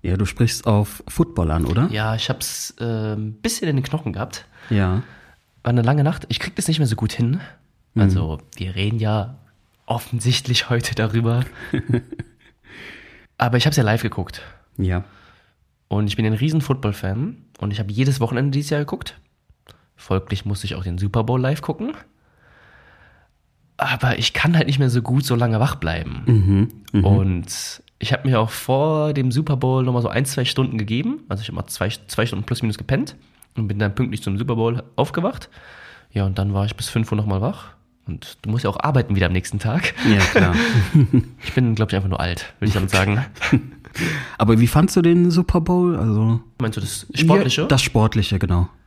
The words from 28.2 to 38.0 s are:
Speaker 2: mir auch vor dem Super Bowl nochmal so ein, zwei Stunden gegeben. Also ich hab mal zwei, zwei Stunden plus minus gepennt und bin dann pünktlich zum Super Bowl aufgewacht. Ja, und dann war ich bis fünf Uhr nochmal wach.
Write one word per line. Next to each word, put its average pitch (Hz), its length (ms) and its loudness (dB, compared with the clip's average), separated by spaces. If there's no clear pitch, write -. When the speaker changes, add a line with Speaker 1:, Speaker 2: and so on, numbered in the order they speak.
Speaker 2:
mir 127 140 4
auch 110 120 0
vor 151 640 0
dem 131 180 0
Super 147 260 0
Bowl 131 260 2
nochmal 123 180 0
so 117 60 0
ein, 131 180 0
zwei 131 200 -2
Stunden 131 320 0
gegeben. 123 520 -2
Also 101 120 -4
ich - 80 -10
hab - 60 -10
mal - 120 -6
zwei, 98 220 -4
zwei 110 180 -2
Stunden 101 200 -4
plus - 160 -4
minus 110 160 -2
gepennt - 380 -2
und 110 120 -2
bin 101 120 -4
dann 101 160 0
pünktlich - 280 -2
zum 98 140 -2
Super 123 180 -2
Bowl 117 260 0
aufgewacht. - 540 -2
Ja, 101 140 0
und 95 140 -2
dann 98 140 0
war 98 120 0
ich 107 100 -4
bis - 140 -8
fünf 110 220 -2
Uhr 110 60 0
nochmal 101 240 0
wach. 147 280 -6